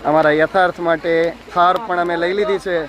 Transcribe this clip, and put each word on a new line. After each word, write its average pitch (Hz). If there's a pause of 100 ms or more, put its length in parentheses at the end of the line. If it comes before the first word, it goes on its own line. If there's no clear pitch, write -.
અમારા 151
યથાર્થ 180
માટે 170 (360)
થાર 180 (120)
પણ 175
અમે 175
લઈ 175
લીધી 208
છે 180 (120)